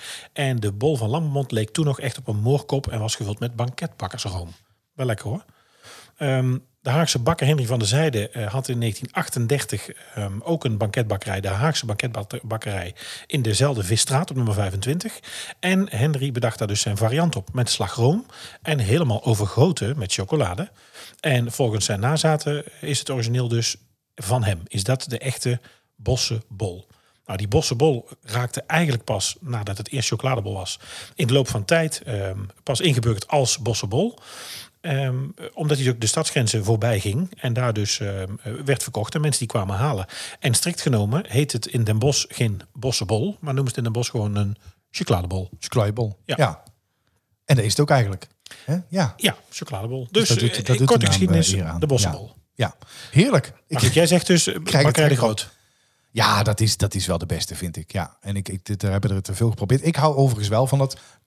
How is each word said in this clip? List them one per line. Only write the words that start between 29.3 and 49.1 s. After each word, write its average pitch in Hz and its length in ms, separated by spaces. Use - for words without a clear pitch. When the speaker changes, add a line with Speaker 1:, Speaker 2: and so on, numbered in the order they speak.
Speaker 1:
nadat 107 380
het - 120
eerst 127 180
chocoladebol 110 460
was, 92 240
in 151 120
de 113 60
loop 135 160
van 101 160
tijd, 165 400
ehm, 98 340
pas 135 180
ingeburgerd 120 480
als 139 300
bossenbol. 117 600
Ehm, 135 360
omdat 151 240
hij 127 100
ook 117 120
de 113 60
stadsgrenzen 113 580
voorbij 110 360
ging 127 300
en 123 120
daar 123 200
dus, 101 280
ehm, 98 300
werd 139 180
verkocht - 320
en 160 60
mensen 151 180
die 113 100
kwamen 101 280
halen. 110 300
En - 140
strikt - 260
genomen 117 480
heet 139 240
het 113 140
in 117 180
Den 107 140
Bosch 139 300
geen 107 320
bossenbol, 117 680
maar 143 140
noemen 139 80
ze 131 60
het - 80
in 131 60
Den 117 100
Bosch 120 180
gewoon 104 260
een 101 200
chocoladebol. 90 680
Speaker 2:
Chocoladebol. 107 640
Speaker 1:
Ja. 151 140
Speaker 2:
Ja. 104 240
En 139 120
dat 107 80
is 107 60
het 147 100
ook 147 100
eigenlijk. 101 360
Hè? 151 120
Ja. 160 280